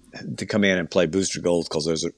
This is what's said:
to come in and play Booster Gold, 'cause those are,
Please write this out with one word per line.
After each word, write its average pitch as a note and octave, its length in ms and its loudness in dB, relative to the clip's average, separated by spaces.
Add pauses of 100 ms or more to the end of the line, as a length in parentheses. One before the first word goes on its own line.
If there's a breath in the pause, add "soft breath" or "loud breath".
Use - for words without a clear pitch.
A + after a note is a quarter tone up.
(360)
to - 100 -8
come G2+ 180 2
in F#2+ 140 4
and E2 120 -4
play F2+ 160 4
Booster F#2 340 -2
Gold, F2 300 0
'cause D2+ 160 -2
those E2 180 0
are, E2 140 -6